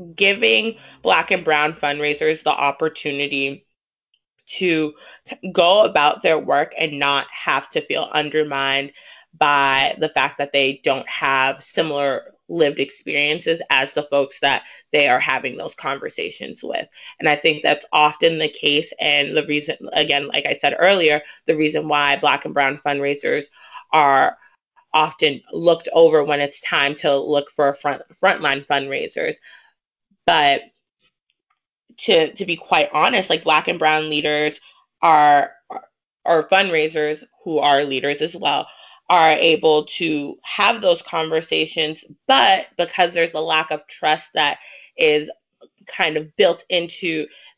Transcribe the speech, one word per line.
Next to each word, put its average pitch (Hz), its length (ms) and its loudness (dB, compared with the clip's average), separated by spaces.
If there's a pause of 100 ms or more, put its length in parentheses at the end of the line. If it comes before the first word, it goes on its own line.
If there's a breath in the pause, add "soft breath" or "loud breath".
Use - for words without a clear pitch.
(160)
giving 214 640 0 (240 loud breath)
Black 180 300 0
and 180 120 -2
Brown 151 300 0
fundraisers 147 720 -4
the 156 80 0
opportunity 143 1120 -4 (840)
to 160 460 -2 (600 loud breath)
go 185 300 6
about - 380 2
their 165 160 2
work 147 400 -2
and 156 220 -6
not 139 320 0
have 143 380 -4
to - 100 -6
feel 147 320 -6
undermined 143 800 -2 (460 loud breath)
by 139 640 2
the 156 100 -2
fact 139 280 -2
that 143 140 -6
they 135 320 0
don't 135 240 -2
have 135 560 -2
similar 143 720 -4 (160)
lived 165 300 0
experiences 151 920 -4
as 139 240 0
the 147 100 -4
folks 143 380 -2
that 139 220 0 (280 loud breath)
they 147 160 2
are 127 140 2
having 131 340 -4
those - 180 -12
conversations - 920 -10
with. - 220 -8 (340 loud breath)
And 165 100 0
I 147 80 2
think 151 240 0
that's - 320 0
often 156 460 2
the 156 100 -2
case. 151 500 -2
And 147 380 0
the 147 80 0
reason, 147 320 -4 (160)
again, 143 340 0
like 139 180 -4
I 139 100 -4
said 143 220 0
earlier, 170 440 2 (240 loud breath)
the 165 100 2
reason 156 320 -2
why 143 300 0
Black 143 260 0
and 151 100 -12
Brown 139 240 0
fundraisers 143 680 -4 (480 loud breath)
are 139 440 4 (560 soft breath)
often 156 480 0 (120)
looked 165 400 0
over 156 320 6
when 147 160 0
it's 143 180 -4
time 147 360 0
to 147 200 0
look 143 360 -2
for 139 220 0
front, 139 280 -6 (200)
frontline 147 440 0
fundraisers. 139 720 -4 (920 loud breath)
But 147 380 2 (1300)
to, 160 360 2
to 196 120 -10
be 170 100 -4
quite 160 360 0
honest, 175 380 0
like, 160 140 -2
Black 156 240 0
and 180 100 -4
Brown 156 320 0
leaders 151 500 -2 (420 soft breath)
are, 147 500 6 (760)
or 160 240 2
fundraisers 160 720 0 (200)
who 160 160 -2
are 143 240 4
leaders 139 380 -4
as 170 140 -4
well, 143 320 -2 (420 loud breath)
are 165 220 6
able 156 540 4
to 156 560 -6
have 214 400 -2
those 180 200 2
conversations, 160 1000 -4 (240)
but 233 400 4 (100)
because 175 360 0
there's 170 200 0
a 160 60 -4
lack 160 320 -2
of 151 160 -6
trust - 460 -2
that 147 260 0 (380 loud breath)
is 151 320 2 (560)
kind 180 300 -4
of 156 220 -6
built 180 320 2
into 170 580 -4 (300 loud breath)